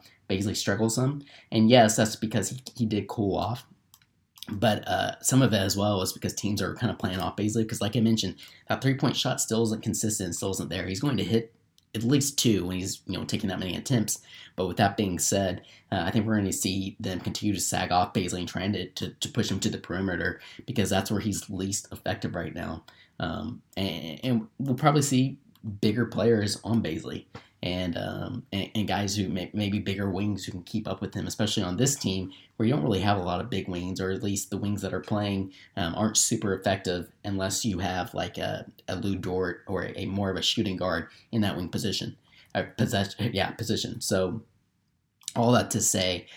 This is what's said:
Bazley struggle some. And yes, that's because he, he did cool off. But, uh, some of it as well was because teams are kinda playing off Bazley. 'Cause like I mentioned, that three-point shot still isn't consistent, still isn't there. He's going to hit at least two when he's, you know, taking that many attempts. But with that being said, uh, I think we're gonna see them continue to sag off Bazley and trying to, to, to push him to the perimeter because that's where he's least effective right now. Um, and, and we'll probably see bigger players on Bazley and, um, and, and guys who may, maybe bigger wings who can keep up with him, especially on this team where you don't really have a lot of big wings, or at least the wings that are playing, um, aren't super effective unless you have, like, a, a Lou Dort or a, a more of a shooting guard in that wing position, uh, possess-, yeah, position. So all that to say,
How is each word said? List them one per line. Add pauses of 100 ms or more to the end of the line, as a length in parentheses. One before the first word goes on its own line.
(300)
Bazley
struggle
some. (280)
And
yes,
that's
because
he, (140)
he
did
cool
off. (840)
But,
uh,
some
of
it
as
well
was
because
teams
are
kinda
playing
off
Bazley.
'Cause
like
I
mentioned, (320)
that
three-point
shot
still
isn't
consistent,
still
isn't
there.
He's
going
to
hit (420)
at
least
two
when
he's,
you
know,
taking
that
many
attempts. (360)
But
with
that
being
said, (280)
uh,
I
think
we're
gonna
see
them
continue
to
sag
off
Bazley
and
trying
to,
to,
to
push
him
to
the
perimeter (260)
because
that's
where
he's
least
effective
right
now. (360)
Um, (140)
and,
and (100)
we'll
probably
see (420)
bigger
players
on
Bazley (380)
and,
um,
and,
and
guys
who
may,
maybe
bigger
wings
who
can
keep
up
with
him,
especially
on
this
team (240)
where
you
don't
really
have
a
lot
of
big
wings,
or
at
least
the
wings
that
are
playing, (240)
um,
aren't
super
effective (140)
unless
you
have,
like,
a, (240)
a
Lou
Dort
or
a,
a
more
of
a
shooting
guard (240)
in
that
wing
position, (360)
uh, (140)
possess-, (160)
yeah,
position.
So (920)
all
that
to
say,